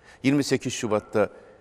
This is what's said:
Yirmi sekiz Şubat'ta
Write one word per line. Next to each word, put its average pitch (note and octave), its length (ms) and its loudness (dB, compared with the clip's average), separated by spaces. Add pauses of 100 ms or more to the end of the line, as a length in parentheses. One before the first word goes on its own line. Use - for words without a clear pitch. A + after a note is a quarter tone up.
(220)
Yirmi C#3 220 2
sekiz C3 280 -2
Şubat'ta G#2 580 -2 (300)